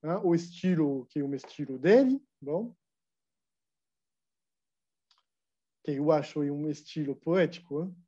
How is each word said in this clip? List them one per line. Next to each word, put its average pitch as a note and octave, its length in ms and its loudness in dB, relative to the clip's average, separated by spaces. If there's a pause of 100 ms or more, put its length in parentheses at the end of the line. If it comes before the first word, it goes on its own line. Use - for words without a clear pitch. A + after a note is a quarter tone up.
hein. E3+ 200 -2
O F3 100 4
estilo, D#3+ 760 0
que D3+ 80 -4
é C#3+ 40 0
um C#3 120 -4
estilo C3 420 -10
dele, B3+ 420 6 (220)
bom, E3+ 320 -6 (3000)
que - 80 -6
eu D3 200 0
acho D3+ 300 0
é C#3+ 100 -2
um D3 180 -4
estilo D3 460 -8
poético, E3 680 -2
hein. F#3 120 -10 (120)